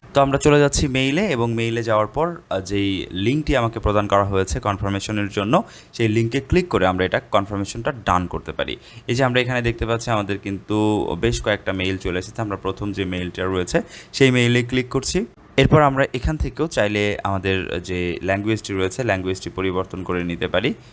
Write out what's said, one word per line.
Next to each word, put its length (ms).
তো 80
আমরা 160
চলে 220
যাচ্ছি 280
মেইলে 400
এবং 260
মেইলে 300
যাওয়ার 240
পর, 280
আহ, 100
যেই 520
লিঙ্কটি 440
আমাকে 240
প্রদান 280
করা 160
হয়েছে 360
কনফার্মেশনের 720
জন্য, 340
সেই 140
লিঙ্কে 340
ক্লিক 260
করে 200
আমরা 180
এটা 140
কনফার্মেশনটা 720
ডান 220
করতে 240
পারি। 260
এই 80
যে 80
আমরা 180
এখানে 200
দেখতে 240
পাচ্ছি 260
আমাদের 260
কিন্তু 720
বেশ 200
কয়েকটা 320
মেইল 240
চলে 220
এসেছে। 220
আমরা 160
প্রথম 340
যে 140
মেইলটা 400
রয়েছে 360
সেই 180
মেইলে 320
ক্লিক 260
করছি। 360
এরপর 240
আমরা 320
এখান 240
থেকেও 300
চাইলে 560
আমাদের 600
যে 400
ল্যাঙ্গুয়েজটি 500
রয়েছে 300
ল্যাঙ্গুয়েজটি 460
পরিবর্তন 540
করে 200
নিতে 240
পারি। 260